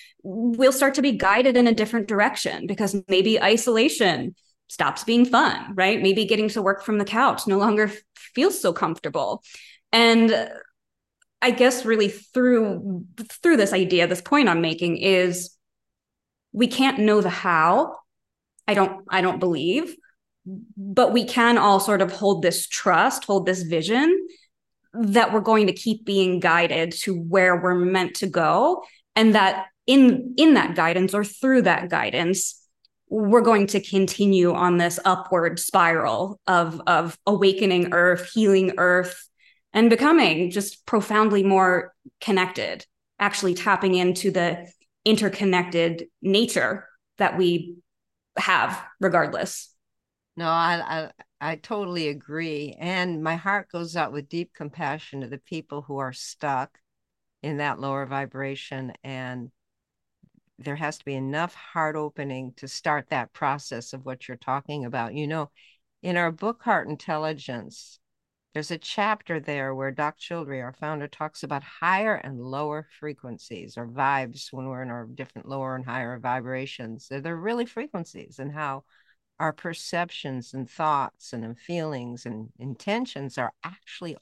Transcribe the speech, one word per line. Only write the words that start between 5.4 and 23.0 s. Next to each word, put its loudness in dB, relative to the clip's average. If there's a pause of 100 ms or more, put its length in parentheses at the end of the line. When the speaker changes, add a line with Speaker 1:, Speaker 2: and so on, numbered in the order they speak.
Speaker 1:
right? 2
Maybe 2
getting 2
to -4
work 0
from 0
the -2
couch 0
no 4
longer 2
f-, -6 (140)
feels -2
so 0
comfortable. -4 (480)
And 4 (920)
I 4
guess 2
really 2
through, 0 (360)
through 4
this 2
idea, 2
this -4
point 2
I'm 2
making -2
is 0 (960)
we 2
can't 0
know 6
the 2
how, 2 (680)
I 2
don't, 0
I 0
don't 0
believe, 0 (500)
but 0
we 2
can 4
all 6
sort 2
of 0
hold 0
this 0
trust, 2